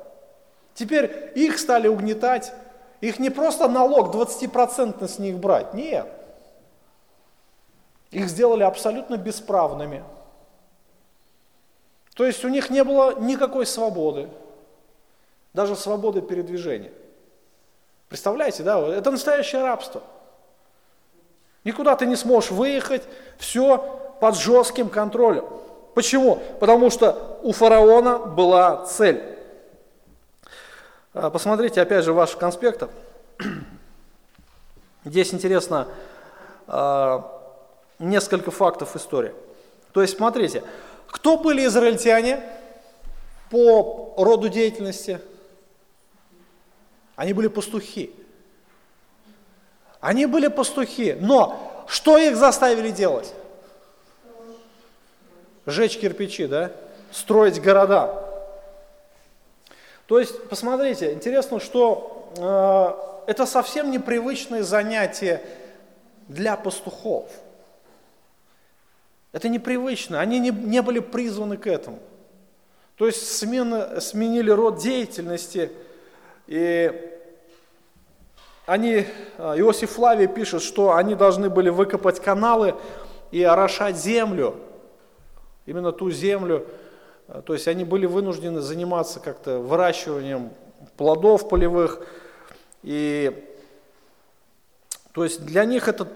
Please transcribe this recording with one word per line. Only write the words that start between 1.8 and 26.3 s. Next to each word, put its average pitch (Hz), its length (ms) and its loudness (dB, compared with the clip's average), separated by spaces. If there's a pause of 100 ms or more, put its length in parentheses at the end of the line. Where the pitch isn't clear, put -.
угнетать. 220 640 -2 (480)
Их 214 180 -6
не 262 120 0
просто 302 380 0
налог 254 420 4
двадцатипроцентный 233 960 -2
с - 100 -12
них 196 200 -6
брать, 175 340 0
нет. 277 340 -6 (2000)
Их 190 180 -6
сделали 220 340 2
абсолютно 226 540 -2
бесправными. 151 880 -4 (2000)
То 247 120 0
есть - 180 -4
у 254 40 -2
них 269 220 -2
не 269 140 2
было 269 340 2
никакой 262 480 -2
свободы, 170 640 -4 (1300)
даже 202 220 -2
свободы 202 440 -4
передвижения. 170 720 -8 (1160)
Представляете, 240 540 -4
да? 190 260 0
Это 196 220 -2
настоящее 285 520 -2
рабство. - 400 -6 (1600)
Никуда 269 320 0
ты 247 120 0
не 247 100 0
сможешь 233 340 2
выехать, 262 520 -2 (360)
всё 254 400 2 (420)
под 220 160 4
жёстким 240 520 2
контролем. 208 560 2 (500)
Почему? 254 460 4 (180)